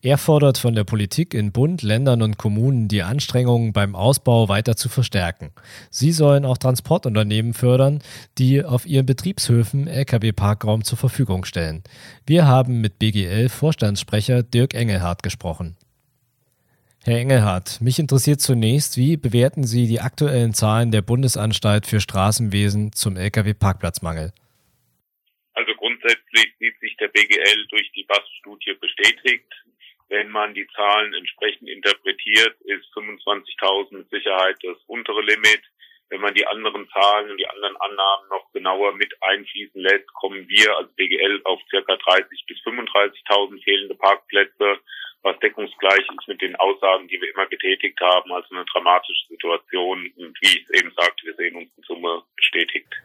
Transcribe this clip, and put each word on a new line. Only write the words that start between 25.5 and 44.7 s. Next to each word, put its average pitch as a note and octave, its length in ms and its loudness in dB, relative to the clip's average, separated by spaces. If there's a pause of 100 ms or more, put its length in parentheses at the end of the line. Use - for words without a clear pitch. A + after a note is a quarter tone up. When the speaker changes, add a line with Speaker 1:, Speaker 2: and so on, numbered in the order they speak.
Speaker 2:
Also A2+ 220 -4
grundsätzlich A2+ 800 0
sieht A#2 240 -4
sich G#2+ 160 -10
der G#2 160 -4
B G#2 160 4
G G#2 80 2
L G2+ 220 2 (100)
durch G#2 240 -2
die G2 160 -12
bas-Studie G2+ 640 -6
bestätigt. A#2 720 -2 (640)
Wenn G#2 160 -2
man G#2+ 240 -4
die G2 240 -10
Zahlen G#2 400 0
entsprechend - 560 -6
interpretiert, G2+ 960 0
ist G2+ 240 -8
fünfundzwanzigtausend G2+ 1120 -6
mit - 80 -20
Sicherheit F#2+ 560 -2
das F2+ 240 -12
untere A2 320 -6
Limit. G#2+ 400 2 (480)
Wenn F#2+ 160 -6
man G2 80 -2
die G2+ 160 2
anderen G#2 400 -6
Zahlen G#2 400 0
und G2 80 -12
die F#2+ 80 -6
anderen G2+ 320 -8
Annahmen G2 560 -2
noch - 160 -10
genauer F#2+ 480 -2
mit G2+ 240 -10
einfließen G2 560 -6
lässt, G2 400 0
kommen G2 320 -8
wir G#2+ 240 4
als - 240 -6
B F#2+ 80 0
G F2+ 160 -2
L G2+ 240 0
auf F#2 240 -2
circa G2 320 -2
dreißig - 480 0
bis - 160 -16
fünfunddreißigtausend G2+ 960 -2
fehlende G2 320 -2
Parkplätze, G2+ 880 0 (400)